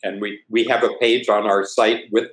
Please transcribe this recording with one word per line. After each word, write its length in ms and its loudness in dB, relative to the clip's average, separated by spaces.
and 200 -8
we, 260 -8
we 160 2
have 180 0
a 160 0
page 300 2
on 180 2
our 200 2
site 440 0
with 220 0